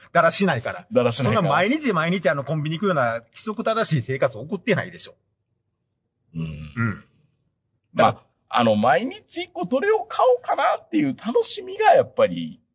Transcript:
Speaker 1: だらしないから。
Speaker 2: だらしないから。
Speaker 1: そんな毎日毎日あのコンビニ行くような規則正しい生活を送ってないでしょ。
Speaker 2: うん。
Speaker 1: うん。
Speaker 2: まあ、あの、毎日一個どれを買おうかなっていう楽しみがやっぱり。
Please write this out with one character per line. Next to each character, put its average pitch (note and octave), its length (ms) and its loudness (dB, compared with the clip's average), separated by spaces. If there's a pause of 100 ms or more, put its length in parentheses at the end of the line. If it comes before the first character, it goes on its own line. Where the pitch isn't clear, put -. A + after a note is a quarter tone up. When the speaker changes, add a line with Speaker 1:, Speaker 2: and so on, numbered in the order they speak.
(120)
Speaker 1:
だ E3+ 100 4
ら E3 80 4
し G3 160 0
な D3+ 100 2
い A#2 60 -4
か G2+ 100 -4
ら。 F#2 180 -14
Speaker 2:
だ B3 120 4
ら A#2+ 100 2
し - 100 0
な A#2+ 80 2
い A#3 40 2
か - 0 -
ら。 - 20 2
Speaker 1:
そ G3+ 60 2
ん - 20 2
な C#3+ 60 2
毎 F3 200 2
日 D4 220 0
毎 E3 180 0
日 F#3 180 0
あ D#3 60 2
の C#3 100 -4
コ D#3 120 -4
ン D3+ 60 -2
ビ D#3 80 -4
ニ E3 80 -4
行 - 20 -12
く G#3 60 -2
よ F#3+ 60 2
う - 20 0
な A#2 260 0
規 - 220 -20
則 G#3+ 200 -8
正 A3 340 0
し - 20 2
い A2+ 40 -2
生 C3 160 -4
活 C3 200 0
を - 20 -12
送 E3 160 -8
っ - 20 -4
て F#3+ 160 0
な G2 100 -2
い F2+ 60 -12
で F2 80 -18
し - 100 -14
ょ。 - 60 -20 (1200)
Speaker 2:
う E2 40 -10
ん。 D#2+ 40 -4
Speaker 1:
う D#2 400 -8
ん。 G#2 220 -4 (880)
Speaker 2:
ま - 140 4
あ、 G#2+ 160 -2 (260)
あ A#2 160 2
の、 G#2+ 120 4
毎 C#3+ 300 2
日 F4+ 360 -10
一 F4+ 60 -12
個 E4+ 160 -8
ど B3 160 -2
れ G4+ 120 2
を A4 120 0
買 - 200 -2 (120)
お - 20 0
う - 40 -20
か - 140 -4
な D4 80 0 (160)
っ - 80 -20
て E4 80 -2
い D4 120 2
う B3+ 80 -4
楽 F4 280 -2
し - 180 -2
み F#4+ 140 -12
が G#4+ 180 6
や - 80 6
っ A2+ 120 -8
ぱ A2 120 2
り。 E2+ 340 -6 (140)